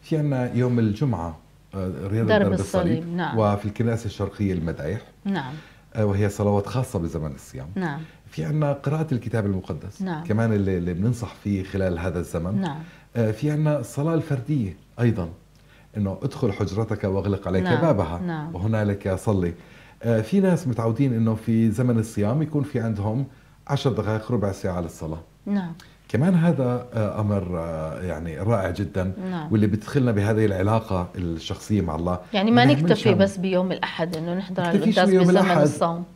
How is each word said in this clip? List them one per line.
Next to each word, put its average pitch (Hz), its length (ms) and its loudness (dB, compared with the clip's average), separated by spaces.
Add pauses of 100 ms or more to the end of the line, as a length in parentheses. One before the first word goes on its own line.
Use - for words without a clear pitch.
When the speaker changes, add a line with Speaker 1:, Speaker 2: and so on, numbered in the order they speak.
Speaker 1:
في - 140 -2
عنا 131 380 0
يوم 123 240 2
الجمعة، 104 600 0 (360)
آه، 95 180 -4 (140)
رياضة 110 220 0
Speaker 2:
درب 208 140 4
Speaker 1:
درب 98 100 2
Speaker 2:
الصليب، 190 460 0
Speaker 1:
الصليب. 170 180 -6
Speaker 2:
نعم. 151 220 -2
Speaker 1:
وفي 104 260 2
الكنائس 113 420 -2
الشرقية 98 460 -4
المدايح. 80 480 -4 (240)
Speaker 2:
نعم. 151 280 -4 (420)
Speaker 1:
آه، 107 120 2
وهي 101 220 2
صلوات 101 380 0
خاصة 123 320 -4
بزمن 78 360 -4
الصيام. 131 400 -14
Speaker 2:
نعم. 160 260 -4 (260)
Speaker 1:
في - 180 -8
عنا 151 280 0
قراءة 151 420 -2
الكتاب 113 320 -2
المقدس. 95 560 -6
Speaker 2:
نعم. 170 220 -6
Speaker 1:
كمان 113 280 2
اللي، 95 260 2
اللي 87 160 -2
بننصح 107 400 -2
فيه 98 300 -2
خلال 95 340 -2
هذا 87 200 -4
الزمن. 87 420 -2
Speaker 2:
نعم. 156 180 -4 (380)
Speaker 1:
آه، 110 140 2
في 143 200 -2
عنا 151 300 0
الصلاة 147 340 -2
الفردية 131 640 -2 (240)
أيضًا، 101 280 2 (680)
إنه 98 260 -2
ادخل 123 300 -2
حجرتك 101 520 -2
واغلق 95 440 0
عليك 92 160 2
Speaker 2:
نعم. - 160 2
Speaker 1:
بابها 98 380 2
Speaker 2:
نعم. 160 360 -6
Speaker 1:
وهنالك 101 600 0
صلي. 90 400 0 (480)
آه، 113 180 2
في 190 200 0
ناس 185 280 2
متعودين 117 440 0
إنه 113 220 2
في 113 360 2
زمن 120 280 2
الصيام 110 440 0
يكون 147 200 0
في 127 180 -2
عندهم 110 440 -2 (440)
عشر 139 240 0
دقائق، 107 400 -2
ربع 101 200 0
ساعة 90 280 -4
للصلاة. 82 400 -8 (260)
Speaker 2:
نعم. 196 260 -2 (360)
Speaker 1:
كمان 165 260 2
هذا، 131 600 2
آه، 107 260 0
أمر، 98 380 0
آه، 80 440 -6
يعني 80 360 -6
رائع 95 320 0
جدًا، 92 420 -2 (180)
Speaker 2:
نعم. 160 220 -4
Speaker 1:
واللي 104 140 4
بتدخلنا 120 460 0
بهذه 107 320 2
العلاقة 95 720 0
الشخصية 90 640 -2
مع 82 140 -2
الله. 87 240 -2 (140)
Speaker 2:
يعني 214 180 2
ما 240 140 6
Speaker 1:
ما 285 100 8
نهملش 151 80 2
Speaker 2:
نكتفي 214 300 4
Speaker 1:
هم. 175 60 4
Speaker 2:
بس 196 180 4
بيوم 185 360 0
الأحد 170 440 -4
إنه 170 180 -4
نحضر 185 280 -4
Speaker 1:
نكتفيش 190 360 2
Speaker 2:
القداس 185 120 6
Speaker 1:
بيوم 185 140 6
Speaker 2:
بزمن 180 120 8
Speaker 1:
الأحد. 180 240 6
Speaker 2:
الصوم. 170 440 2 (100)